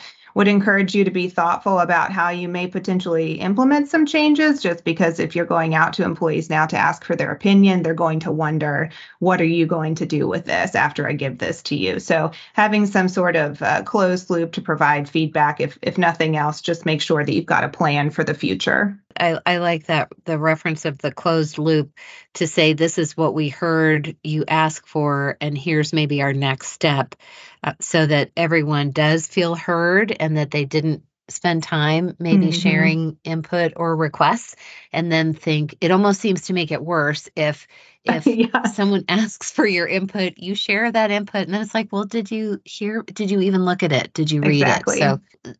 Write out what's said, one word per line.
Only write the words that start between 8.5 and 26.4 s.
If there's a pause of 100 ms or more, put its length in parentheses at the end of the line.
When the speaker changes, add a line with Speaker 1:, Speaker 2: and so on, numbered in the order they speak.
Speaker 1:
"What
are
you
going
to
do
with
this
after
I
give
this
to
you?"
So (200)
having
some
sort
of,
uh,
closed
loop
to
provide
feedback,
if,
if
nothing
else,
just
make
sure
that
you've
got
a
plan
for
the
future. (200)
Speaker 2:
I,
I
like
that, (140)
the
reference
of
the
closed
loop (420)
to
say,
"This
is
what
we
heard
you
ask
for,
and
here's
maybe
our
next